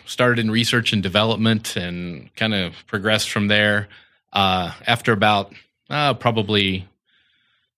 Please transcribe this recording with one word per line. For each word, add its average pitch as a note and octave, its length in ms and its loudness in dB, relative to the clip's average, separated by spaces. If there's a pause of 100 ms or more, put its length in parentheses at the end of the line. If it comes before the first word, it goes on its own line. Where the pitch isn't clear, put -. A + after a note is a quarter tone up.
started A#2+ 360 2
in A2 100 0
research A#2 400 2
and G#2+ 100 0
development A2 760 0
and F2 580 -8
kind A2 180 -2
of F#2 200 -4 (120)
progressed G#2+ 440 -2
from G#2 180 0
there. G#2 400 2 (460)
Uh, F#2 400 0 (120)
after A#2 280 0
about, G#2 400 2 (360)
uh, C#3+ 260 0
probably G2+ 720 0 (920)